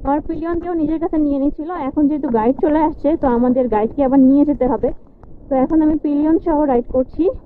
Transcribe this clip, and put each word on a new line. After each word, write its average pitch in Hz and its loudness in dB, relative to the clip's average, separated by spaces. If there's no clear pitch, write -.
আমার 285 0
পিলিয়নকেও 339 -6
নিজের 320 -2
কাছে 330 -2
নিয়ে 285 0
নিছিল। 294 -4
এখন 302 -2
যেহেতু 294 -2
গাইড 233 2
চলে 302 2
আসছে, 311 0
তো 294 -2
আমাদের 247 2
গাইডকে 214 0
আবার 269 4
নিয়ে 269 6
যেতে 262 0
হবে। 233 0
তো 277 0
এখন 311 2
আমি 311 2
পিলিয়ন 302 0
সহ 302 0
রাইড 247 0
করছি। 262 -2